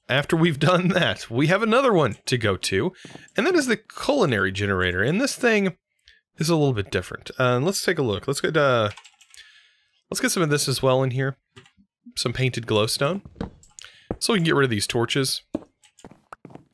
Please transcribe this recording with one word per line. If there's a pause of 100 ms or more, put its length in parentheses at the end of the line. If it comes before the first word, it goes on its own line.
after
we've
<laughs>
done
that,
we
have
another
one (100)
to
go
to, (440)
and
that
is
the
culinary
generator.
And
this
thing (640)
is
a
little
bit
different.
Uh,
let's
take
a
look.
Let's
get,
uh, (1200)
let's
get
some
of
this
as
well
in
here. (800)
Some
painted
glowstone. (960)
So
we
can
get
rid
of
these
torches. (1300)